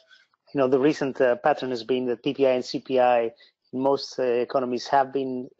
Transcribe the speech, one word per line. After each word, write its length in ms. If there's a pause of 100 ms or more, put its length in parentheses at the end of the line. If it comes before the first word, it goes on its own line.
(540)
you 60
know, 80
the 100
recent, 420
uh, 180
pattern 340
has 120
been 220
that 160
P 140
P 100
I 60
and 120
C 140
P 220
I 320 (420)
in 80
most, 380
uh, 40
economies 640
have 240
been 380 (100)